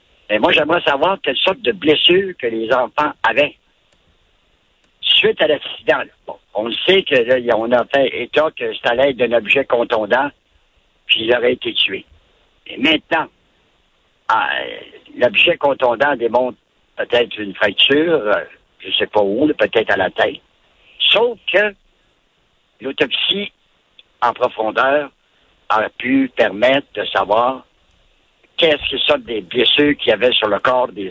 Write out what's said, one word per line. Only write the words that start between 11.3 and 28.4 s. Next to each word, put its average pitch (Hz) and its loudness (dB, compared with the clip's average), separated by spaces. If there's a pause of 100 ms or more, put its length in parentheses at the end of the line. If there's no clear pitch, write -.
aurait 123 2
été 120 -8
tué. - -4 (600)
Et - -18
maintenant, 151 -2 (1040)
ah, 98 0 (640)
l'objet 123 2
contondant 135 0
démontre 117 -2 (380)
peut-être 117 -2
une 101 -8
fracture, 143 2
euh, 104 0 (340)
je 95 -14
sais 104 -2
pas 107 0
où, 107 0
là, 151 2
peut-être 107 0
à 101 0
la 92 0
tête. - -2 (580)
Sauf 226 2 (140)
que 202 2 (1080)
l'autopsie 143 -4 (680)
en 120 0
profondeur 123 0 (580)
a 104 0 (100)
pu 131 0
permettre 120 2
de 101 -4
savoir 113 0 (880)